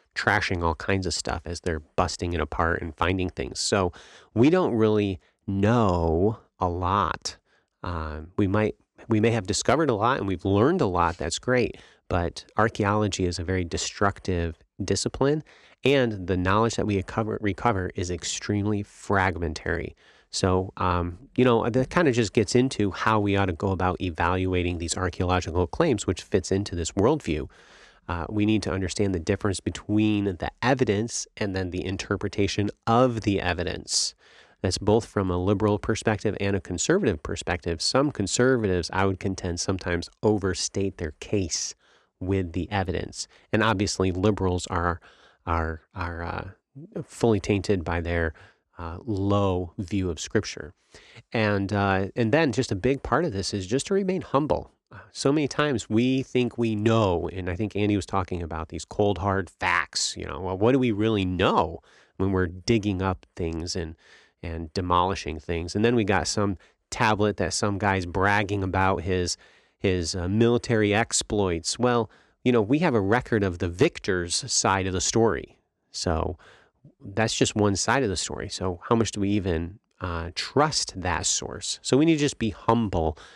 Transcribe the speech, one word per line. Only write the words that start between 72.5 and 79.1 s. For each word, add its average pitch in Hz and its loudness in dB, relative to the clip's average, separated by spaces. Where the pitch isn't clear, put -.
know, 117 4
we 131 0
have 160 2
a 107 4
record 104 2
of 85 -2
the 92 -2
victor's 92 -2
side 95 2
of 92 -2
the 92 0
story. 110 0
So 82 -2
that's 107 -2
just - 2
one 104 2
side 127 2
of 113 0
the 92 -2
story. - -6
So 92 -4
how 117 4
much 110 2